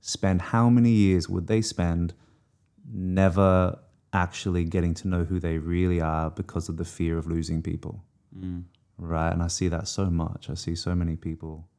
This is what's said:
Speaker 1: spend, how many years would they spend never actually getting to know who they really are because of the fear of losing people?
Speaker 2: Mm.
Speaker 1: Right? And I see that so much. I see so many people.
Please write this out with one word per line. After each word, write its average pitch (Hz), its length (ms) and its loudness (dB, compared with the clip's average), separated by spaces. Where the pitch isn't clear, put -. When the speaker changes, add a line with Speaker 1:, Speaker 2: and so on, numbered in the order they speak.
Speaker 1:
spend, 95 420 0
how 117 280 2
many 120 200 6
years 98 380 6
would 92 180 -4
they 110 160 2
spend 85 520 -2
never 92 880 4
actually 90 520 0
getting 85 300 0
to - 140 -6
know 90 160 0
who 90 160 -2
they 82 180 -2
really 87 420 0
are 80 300 -2
because - 380 -6
of 82 100 -6
the 85 60 -4
fear 82 340 -2
of 80 80 -6
losing 82 360 -4
people? 87 420 -8
Speaker 2:
Mm. 90 280 -10
Speaker 1:
Right? 82 320 -2
And 87 120 0
I 85 60 -2
see 90 200 -2
that 82 200 -4
so 98 220 -2
much. 82 380 -4
I 76 60 -6
see 82 200 -6
so 90 200 -4
many 85 220 -2
people. 80 520 -12